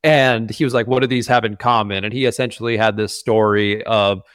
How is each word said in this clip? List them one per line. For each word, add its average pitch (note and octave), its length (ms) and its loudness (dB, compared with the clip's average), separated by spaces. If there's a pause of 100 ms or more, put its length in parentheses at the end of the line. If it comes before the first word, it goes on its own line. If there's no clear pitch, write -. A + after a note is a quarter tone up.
And C3 440 2
he A2 140 -6
was A2+ 120 -2
like, A#2 120 0
"What B2+ 140 0
do C3 80 0
these B2 180 -2
have A#2+ 180 2
in G#2 120 -4
common?" G2+ 480 0
And G#2+ 100 -6
he C3 100 -2
essentially A#2 520 -2
had G#2+ 200 0
this G#2+ 220 -4
story G#2+ 640 2
of, G2+ 400 0 (120)